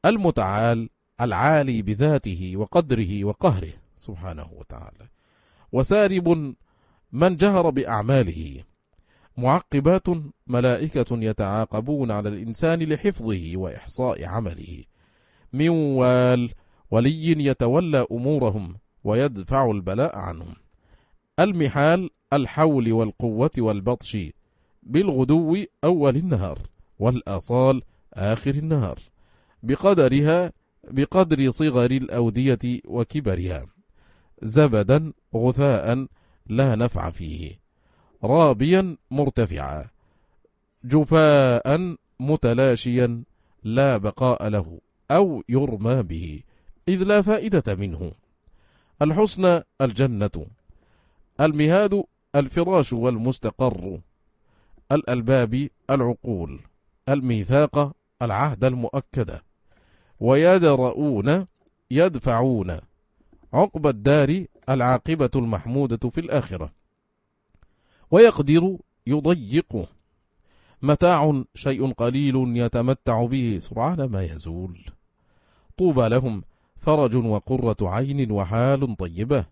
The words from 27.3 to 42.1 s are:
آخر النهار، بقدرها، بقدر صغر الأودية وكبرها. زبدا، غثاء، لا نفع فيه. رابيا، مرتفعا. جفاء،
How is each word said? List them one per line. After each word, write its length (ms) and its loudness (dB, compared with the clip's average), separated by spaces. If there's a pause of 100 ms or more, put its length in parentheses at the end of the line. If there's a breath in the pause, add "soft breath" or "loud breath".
آخر 420 -2
النهار، 440 -2 (640)
بقدرها، 880 2 (320)
بقدر 680 2
صغر 420 2
الأودية 920 -2
وكبرها. 840 -4 (760)
زبدا، 720 2 (220)
غثاء، 720 0 (380)
لا 300 0
نفع 340 -2
فيه. 520 -12 (600)
رابيا، 760 2 (140)
مرتفعا. 800 -4 (920)
جفاء، 1120 2 (240)